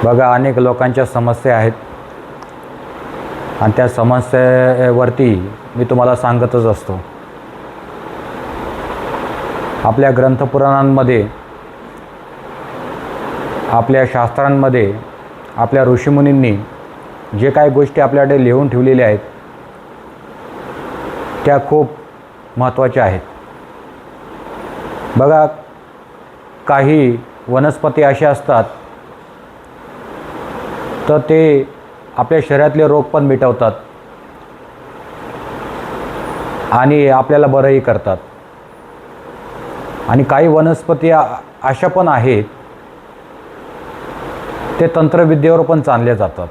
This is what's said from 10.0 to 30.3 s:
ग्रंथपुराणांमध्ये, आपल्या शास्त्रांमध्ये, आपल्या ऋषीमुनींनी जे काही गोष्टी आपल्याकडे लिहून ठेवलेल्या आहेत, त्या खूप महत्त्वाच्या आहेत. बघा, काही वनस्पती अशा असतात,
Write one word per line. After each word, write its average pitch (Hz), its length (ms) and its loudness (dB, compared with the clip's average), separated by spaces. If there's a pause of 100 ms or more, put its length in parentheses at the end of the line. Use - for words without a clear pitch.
ग्रंथपुराणांमध्ये, 131 1160 2 (2500)
आपल्या 131 360 2
शास्त्रांमध्ये, 127 960 0 (580)
आपल्या 131 260 2
ऋषीमुनींनी 131 760 4 (840)
जे 127 100 4
काही 147 200 4
गोष्टी 139 320 2
आपल्याकडे 139 420 4
लिहून 127 260 4
ठेवलेल्या 127 360 4
आहेत, 104 140 4 (2250)
त्या 139 120 4 (100)
खूप 151 220 2 (680)
महत्त्वाच्या 127 460 2
आहेत. 92 180 0 (2000)
बघा, 151 280 4 (1200)
काही 139 500 4 (300)
वनस्पती 147 560 0
अशा 143 260 4
असतात, 127 340 2 (2500)